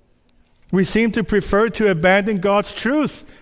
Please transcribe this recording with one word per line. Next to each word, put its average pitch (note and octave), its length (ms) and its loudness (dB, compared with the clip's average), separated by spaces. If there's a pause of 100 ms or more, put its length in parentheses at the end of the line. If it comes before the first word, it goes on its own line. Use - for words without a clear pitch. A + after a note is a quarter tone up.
(720)
We F#3 120 2
seem A3 280 0
to A3+ 120 -2
prefer G#3 460 0
to G#3+ 200 0
abandon F#3+ 480 2
God's G3+ 360 0
truth C#4 500 -2 (180)